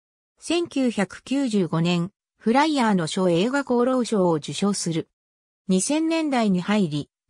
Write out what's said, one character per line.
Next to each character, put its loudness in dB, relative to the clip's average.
千 -4
九 0
百 -4
九 -2
十 0
五 -2
年、 0
フ 0
ラ 4
イ 0
ヤ 2
ー 4
の 2
賞 0
映 2
画 -2
功 0
労 0
賞 2
を 2
受 -6
賞 0
す -4
る。 -4
二 2
千 0
年 0
代 2
に 2
入 0
り、 -6